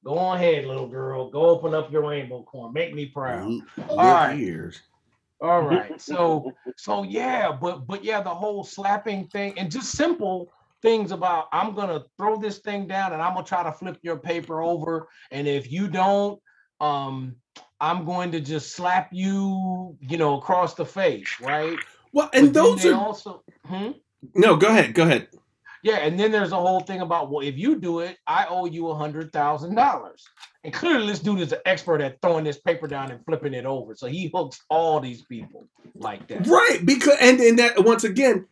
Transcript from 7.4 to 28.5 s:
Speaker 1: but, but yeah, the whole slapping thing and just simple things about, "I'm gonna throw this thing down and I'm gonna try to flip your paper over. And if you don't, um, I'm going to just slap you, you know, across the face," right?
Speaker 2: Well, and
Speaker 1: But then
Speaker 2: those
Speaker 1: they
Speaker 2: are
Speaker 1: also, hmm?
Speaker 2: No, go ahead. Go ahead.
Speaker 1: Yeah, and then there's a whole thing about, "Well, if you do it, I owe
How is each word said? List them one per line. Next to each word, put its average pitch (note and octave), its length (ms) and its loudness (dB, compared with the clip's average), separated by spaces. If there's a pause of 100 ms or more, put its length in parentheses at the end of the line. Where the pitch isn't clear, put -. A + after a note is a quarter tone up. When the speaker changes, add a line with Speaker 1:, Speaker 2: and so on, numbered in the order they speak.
Speaker 1:
but, C#3 360 -6
but G3 180 -8
yeah, G#3+ 160 -2
the F#3+ 120 -6
whole G#3 300 -6
slapping G3+ 640 -4
thing G3+ 300 -8
and F3+ 140 -6
just A3 200 -8
simple G3+ 600 -2 (300)
things A3 300 2
about, F3 400 -2
"I'm G3 220 -2
gonna F3+ 300 -6 (140)
throw G#3+ 200 0
this G3+ 220 -8
thing G3+ 260 -6
down F#3+ 280 -4
and D#3 80 -4
I'm F#3 120 -2
gonna F3+ 120 -6
try F3 180 -2
to F3+ 80 -4
flip F3+ 320 -12
your E3 140 -4
paper E3 440 -6
over. E3 460 -4 (240)
And C#3+ 160 -4
if C#3 240 -2
you F#3+ 160 -4
don't, G3+ 520 0 (400)
um, C3+ 580 -4 (420)
I'm F3+ 260 -2
going F3 280 -4
to E3 60 -4
just D3 360 -8
slap F3+ 360 0
you, F#3 880 -4
you C#3 180 -6
know, D3 200 2
across F3+ 380 0
the D#3 100 -6
face," D3+ 560 -4
right? D#3+ 380 -4 (340)
Speaker 2:
Well, D4+ 200 2
and C4+ 140 8
Speaker 1:
But C4+ 60 4
then D#4 100 6
Speaker 2:
those - 200 6
Speaker 1:
they F4 60 6
Speaker 2:
are A#3 120 4
Speaker 1:
also, G#3 420 -10 (220)
hmm? G3 260 -8 (440)
Speaker 2:
No, G3 220 8
go F3+ 100 6
ahead. G3+ 260 4
Go E3 100 4
ahead. D3+ 240 4 (540)
Speaker 1:
Yeah, G#3+ 160 0
and D#3+ 220 0
then A3 120 2
there's G3+ 200 0
a F#3+ 80 -4
whole F#3 220 2
thing F#3 200 -8
about, D#3+ 300 -4
"Well, C#3+ 140 -4
if C#3 120 -6
you B3+ 220 0
do E3+ 220 -4
it, F3 160 -10 (100)
I F3 200 0
owe F3+ 180 -4